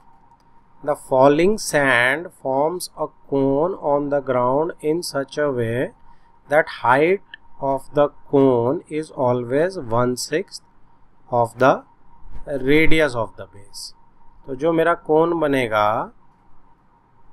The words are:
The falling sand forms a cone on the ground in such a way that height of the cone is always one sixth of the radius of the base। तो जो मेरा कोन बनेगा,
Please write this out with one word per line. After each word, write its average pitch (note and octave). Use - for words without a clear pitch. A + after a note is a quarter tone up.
The C#3+
falling D3
sand C#3
forms D3
a D#3
cone C#3
on C#3+
the C#3+
ground C3
in D#3
such C#3
a D3
way A#2
that D3+
height D3+
of C3+
the C#3+
cone C3+
is D#3
always B2+
one B2
sixth -
of A#2
the B2+
radius D#3
of G#2+
the F#2+
base। -
तो C3+
जो D3+
मेरा E3
कोन E3
बनेगा, B2